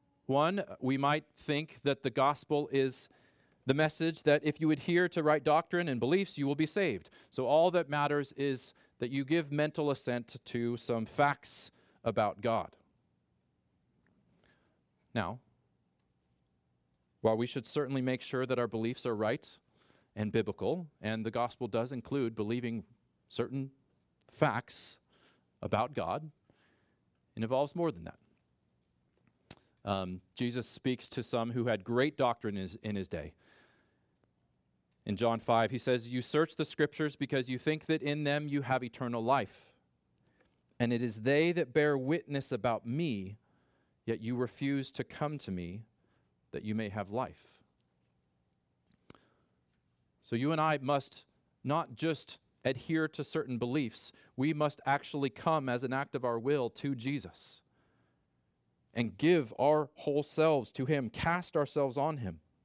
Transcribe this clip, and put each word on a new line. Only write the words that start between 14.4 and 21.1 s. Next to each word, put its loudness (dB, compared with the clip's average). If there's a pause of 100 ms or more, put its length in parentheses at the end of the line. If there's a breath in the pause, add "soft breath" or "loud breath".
Now, 0 (1800)
while 4
we 0
should -8
certainly -2
make -2
sure -4
that 0
our 2
beliefs -4
are -2
right -2 (580 soft breath)
and -2
biblical, 0 (140)
and -2